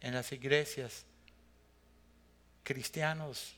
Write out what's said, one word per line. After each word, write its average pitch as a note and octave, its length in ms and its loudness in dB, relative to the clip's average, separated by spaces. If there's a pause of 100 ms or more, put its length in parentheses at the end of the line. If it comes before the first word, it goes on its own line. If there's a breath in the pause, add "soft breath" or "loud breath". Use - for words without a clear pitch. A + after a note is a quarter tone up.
en B2+ 120 -2
las B2+ 180 0
iglesias C#3 720 2 (1600)
cristianos D3+ 960 -2